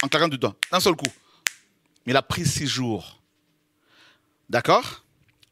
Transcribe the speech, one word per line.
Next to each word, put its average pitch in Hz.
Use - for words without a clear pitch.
en 139
claquant 156
du 143
doigt, 117
d'un 180
seul 180
coup. -
Mais 123
il 131
a 135
pris -
six 143
jours. 117
D'accord ? 165